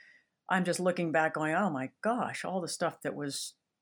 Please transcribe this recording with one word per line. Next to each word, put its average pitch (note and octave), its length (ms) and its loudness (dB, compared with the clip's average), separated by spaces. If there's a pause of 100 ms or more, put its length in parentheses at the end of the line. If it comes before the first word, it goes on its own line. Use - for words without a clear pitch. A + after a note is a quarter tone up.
(480)
I'm F#3 160 2
just F3 160 0
looking F3+ 300 2
back D#3 240 4
going, D#3 200 0
"Oh G#3 160 4
my C3 200 -4 (120)
gosh, G#3+ 420 -2
all F3+ 160 -2
the E3 80 -6
stuff - 340 -2
that - 140 -4
was, C#3+ 380 -6 (280)